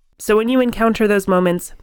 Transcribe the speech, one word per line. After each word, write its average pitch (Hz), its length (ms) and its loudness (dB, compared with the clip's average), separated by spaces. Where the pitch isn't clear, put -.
So 214 180 0
when 226 100 0
you 254 120 2
encounter 226 480 0
those 202 200 0
moments, 180 560 0